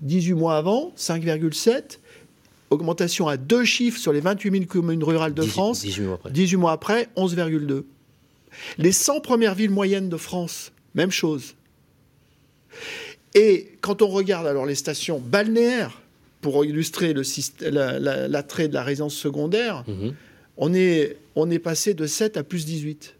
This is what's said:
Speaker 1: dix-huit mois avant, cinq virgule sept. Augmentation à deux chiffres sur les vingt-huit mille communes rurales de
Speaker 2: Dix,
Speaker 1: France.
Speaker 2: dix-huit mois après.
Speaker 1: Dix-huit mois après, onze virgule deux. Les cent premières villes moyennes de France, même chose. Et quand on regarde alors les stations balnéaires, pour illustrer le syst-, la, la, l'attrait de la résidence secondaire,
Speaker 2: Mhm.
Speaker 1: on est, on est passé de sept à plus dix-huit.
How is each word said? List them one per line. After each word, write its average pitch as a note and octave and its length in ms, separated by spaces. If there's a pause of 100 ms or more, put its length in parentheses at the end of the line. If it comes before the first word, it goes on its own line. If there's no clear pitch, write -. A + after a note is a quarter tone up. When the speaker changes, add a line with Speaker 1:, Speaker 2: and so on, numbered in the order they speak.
Speaker 1:
dix-huit F3 320
mois D#3+ 240
avant, A3+ 380
cinq E3 260
virgule D#3+ 320
sept. - 460 (680)
Augmentation E3+ 580
à C#3+ 120
deux A3+ 260
chiffres A#3 340
sur - 140
les D3 80
vingt-huit F#3+ 300
mille F#3+ 160
communes E3 360
rurales D#3+ 300
de D3+ 100
Speaker 2:
Dix, D#3 60
Speaker 1:
France. G3 320
Speaker 2:
dix-huit G2+ 240
mois F#2 120
après. - 140
Speaker 1:
Dix-huit F3 280
mois E3+ 140
après, G#3 440
onze F#3 180
virgule D#3+ 320
deux. C3+ 200 (920)
Les E3+ 140
cent D4 280
premières A3+ 340
villes G#3 160
moyennes G3 380
de E3+ 80
France, - 560 (220)
même F3 160
chose. D#3 440 (1800)
Et G#3 460
quand G3+ 220
on G#3 60
regarde F#3+ 380
alors C#3 200
les C#3+ 80
stations D3+ 440
balnéaires, G#3+ 800 (400)
pour C#3+ 240
illustrer D#3+ 480
le C#3 120
syst-, - 380
la, C3+ 360
la, C3+ 300
l'attrait D3 400
de D3 60
la C3 100
résidence C#3+ 300
secondaire, D#3 720
Speaker 2:
Mhm. G#2 260 (420)
Speaker 1:
on D#3 180
est, F3 420 (180)
on D#3+ 160
est E3+ 80
passé E3+ 360
de D#3+ 120
sept G#3+ 300
à D3+ 80
plus E3 200
dix-huit. D3+ 560